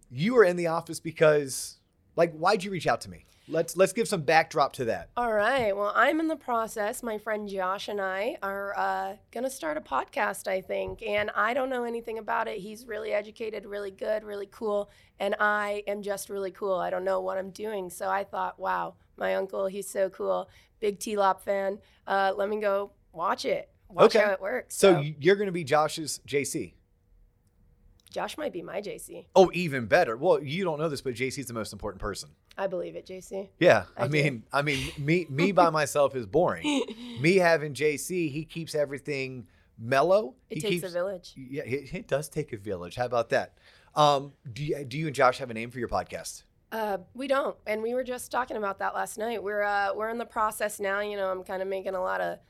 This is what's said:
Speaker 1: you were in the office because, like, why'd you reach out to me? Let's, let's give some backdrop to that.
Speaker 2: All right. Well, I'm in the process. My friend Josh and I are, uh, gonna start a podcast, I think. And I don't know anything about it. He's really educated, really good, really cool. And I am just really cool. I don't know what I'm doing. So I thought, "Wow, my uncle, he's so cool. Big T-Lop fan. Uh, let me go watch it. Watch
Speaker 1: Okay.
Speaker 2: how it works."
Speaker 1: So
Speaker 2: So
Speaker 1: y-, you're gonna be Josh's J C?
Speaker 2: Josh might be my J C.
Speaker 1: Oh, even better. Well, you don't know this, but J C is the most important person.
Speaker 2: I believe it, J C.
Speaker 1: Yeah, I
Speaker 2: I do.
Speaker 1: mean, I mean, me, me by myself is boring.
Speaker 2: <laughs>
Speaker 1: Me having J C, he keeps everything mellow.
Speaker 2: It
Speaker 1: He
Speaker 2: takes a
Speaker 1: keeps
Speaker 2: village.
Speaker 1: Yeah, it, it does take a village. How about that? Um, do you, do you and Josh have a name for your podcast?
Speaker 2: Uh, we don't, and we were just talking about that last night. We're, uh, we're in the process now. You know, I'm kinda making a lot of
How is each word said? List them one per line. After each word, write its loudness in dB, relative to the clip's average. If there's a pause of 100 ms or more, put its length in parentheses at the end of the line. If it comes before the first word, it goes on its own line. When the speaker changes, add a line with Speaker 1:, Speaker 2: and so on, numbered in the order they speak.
(100)
Speaker 1:
you 0
were 10
in 6
the 0
office -2
because, 2 (360)
like, 4
why'd 2
you -6
reach -4
out 2
to -14
me? -18 (240)
Let's, -2
let's 6
give 0
some -2
backdrop 4
to -4
that. -2
Speaker 2:
All 0
right. 2
Well, -2
I'm 4
in 0
the -2
process. -4
My -4
friend -4
Josh -4
and -4
I -2
are, -6
uh, -2 (160)
gonna -4
start -6
a -4
podcast, -4
I 0
think. -6
And -2
I 0
don't 0
know -2
anything -6
about -2
it. -6
He's -14
really -6
educated, -6
really -8
good, -4
really -8
cool. -4 (280)
And 0
I 2
am -4
just -6
really -4
cool. -2
I -2
don't -2
know 2
what -4
I'm -6
doing. -6
So -6
I 0
thought, -6
"Wow, -4 (220)
my -2
uncle, -2
he's -6
so 0
cool. -2 (300)
Big -2
T-Lop 2
fan. 0 (260)
Uh, 2
let 0
me -2
go 0 (200)
watch -2
it. -2 (180)
Watch 8
Speaker 1:
Okay. 6
Speaker 2:
how 2
it -2
works." -6
Speaker 1:
So 8
Speaker 2:
So 6
Speaker 1:
y-, -4
you're 6
gonna -2
be -2
Josh's 0
J 0
C? -6 (1300)
Speaker 2:
Josh -8
might -6
be -8
my -8
J -10
C. -16
Speaker 1:
Oh, 10
even -2
better. 2
Well, 4
you -4
don't -2
know -2
this, -4
but -4
J -2
C -8
is -10
the -12
most -6
important -8
person. -6 (300)
Speaker 2:
I -2
believe -6
it, -14
J -14
C. -10
Speaker 1:
Yeah, 8 (120)
I 0
Speaker 2:
I 2
do. -2
Speaker 1:
mean, 2 (100)
I 2
mean, -2
me, 2
me 2
by 6
myself 2
is -4
boring. 2 (180)
Speaker 2:
<laughs> -12
Speaker 1:
Me 4
having 4
J 0
C, -2
he -6
keeps -10
everything -4 (320)
mellow. 4 (160)
Speaker 2:
It -8
Speaker 1:
He -4
Speaker 2:
takes 0
a -2
Speaker 1:
keeps -8
Speaker 2:
village. -6
Speaker 1:
Yeah, -8
it, -4
it -10
does -2
take -6
a -8
village. -8
How 0
about 0
that? 0 (380)
Um, 4 (180)
do -10
you, -4
do -8
you -2
and -4
Josh 6
have -8
a -10
name -6
for -12
your -2
podcast? -6 (280)
Speaker 2:
Uh, -4 (160)
we -8
don't, 0 (100)
and -2
we -2
were -2
just -8
talking -4
about -4
that -2
last -4
night. -4
We're, -2
uh, 2
we're -4
in -4
the -6
process -2
now. 0
You -4
know, -2
I'm -4
kinda -6
making -4
a -2
lot -2
of -4 (120)